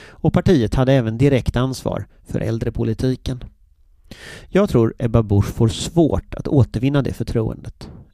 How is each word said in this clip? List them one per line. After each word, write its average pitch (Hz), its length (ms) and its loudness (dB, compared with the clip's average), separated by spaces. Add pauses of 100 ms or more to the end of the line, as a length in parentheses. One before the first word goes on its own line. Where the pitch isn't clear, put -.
och - 260 -2
partiet 160 420 2
hade 131 180 4
även 113 240 2
direkt 135 380 2
ansvar 120 520 -4 (180)
för - 140 -6
äldrepolitiken. 117 1040 -4 (1040)
Jag 190 220 2
tror 117 300 4
Ebba 117 240 2
Busch 101 220 2
får - 220 0
svårt - 680 0
att - 120 -8
återvinna 135 540 2
det 120 120 -2
förtroendet, - 760 -6 (240)